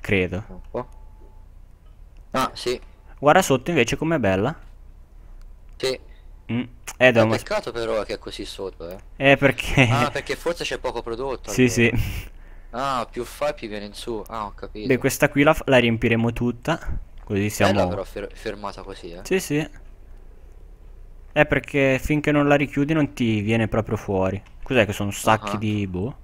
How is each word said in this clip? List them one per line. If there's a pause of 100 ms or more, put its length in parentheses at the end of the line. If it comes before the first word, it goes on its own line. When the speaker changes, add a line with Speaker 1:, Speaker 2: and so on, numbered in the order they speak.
Speaker 1:
Credo.
Speaker 2:
Un (100)
po'. (1400)
Ah,
sì. (380)
Speaker 1:
Guarda
sotto
invece
com'è
bella. (1200)
Speaker 2:
Sì. (540)
Speaker 1:
Mm.
Eh, (280)
Speaker 2:
È
Speaker 1:
dobbiamo
Speaker 2:
peccato
però
che
è
così
sotto,
eh. (180)
Speaker 1:
Eh,
perché
Speaker 2:
Ah,
perché
forse
c'è
poco
prodotto,
Speaker 1:
Sì,
Speaker 2:
allora.
Speaker 1:
sì. (440)
Speaker 2:
Ah,
più
fa
più
viene
in
su.
Ah,
ho
capito.
Speaker 1:
Beh,
questa
qui
la
f-,
la
riempiremo
tutta, (460)
così
Speaker 2:
Bella
Speaker 1:
siamo
Speaker 2:
però
fer-,
fermata
così,
eh.
Speaker 1:
Sì,
sì. (1600)
È
perché
finché
non
la
richiudi
non
ti
viene
proprio
fuori. (200)
Cos'è
che
sono
sacchi
Speaker 2:
Ah.
Speaker 1:
di
boh?